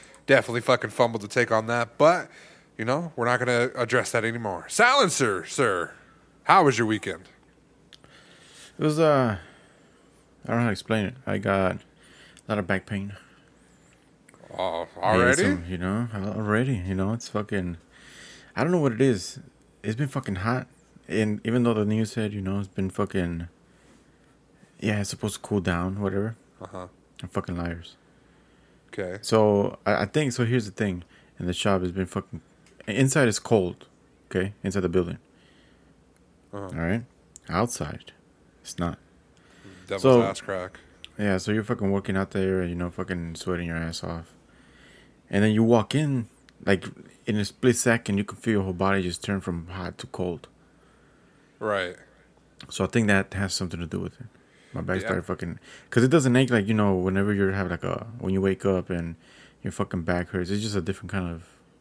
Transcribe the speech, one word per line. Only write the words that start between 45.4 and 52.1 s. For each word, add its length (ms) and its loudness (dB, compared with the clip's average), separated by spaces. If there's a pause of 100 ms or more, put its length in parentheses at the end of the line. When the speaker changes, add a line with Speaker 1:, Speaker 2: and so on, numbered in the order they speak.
Speaker 2:
then 80 4
you 100 4
walk 320 4
in, 340 0 (360)
like, 220 2 (400)
in 100 0
a 80 2
split 320 2
second, 420 0
you 60 0
can 140 -14
feel 160 0
your 80 2
whole 100 -4
body 300 0
just 200 -6
turn 180 -4
from 280 -6
hot 300 -10
to 80 -14
cold. 420 -6 (1120)
Speaker 1:
Right. 360 -2 (760)